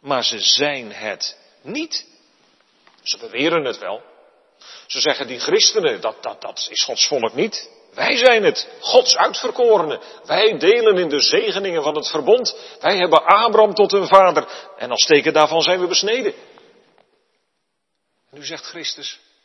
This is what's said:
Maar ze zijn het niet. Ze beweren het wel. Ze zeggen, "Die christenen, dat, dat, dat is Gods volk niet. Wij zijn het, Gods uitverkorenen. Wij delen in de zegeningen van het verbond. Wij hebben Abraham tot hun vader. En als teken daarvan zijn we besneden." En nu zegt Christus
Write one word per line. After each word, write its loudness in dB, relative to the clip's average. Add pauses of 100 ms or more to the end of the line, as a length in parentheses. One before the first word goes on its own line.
Maar -4
ze -4
zijn -2
het -12 (240)
niet. -10 (960)
Ze -8
beweren -4
het -6
wel. -10 (840)
Ze -8
zeggen, -2
"Die -12
christenen, 0
dat, -6
dat, -12
dat -12
is -4
Gods -2
volk -4
niet. -6 (240)
Wij -2
zijn 4
het, 0 (120)
Gods 2
uitverkorenen. 0 (240)
Wij 0
delen 4
in -2
de -2
zegeningen 0
van -2
het -6
verbond. 0 (240)
Wij 0
hebben 2
Abraham 4
tot 2
hun 0
vader. 4 (280)
En -10
als 0
teken 4
daarvan 2
zijn 0
we -2
besneden." -2 (2000)
En -20
nu -20
zegt -14
Christus -14 (240)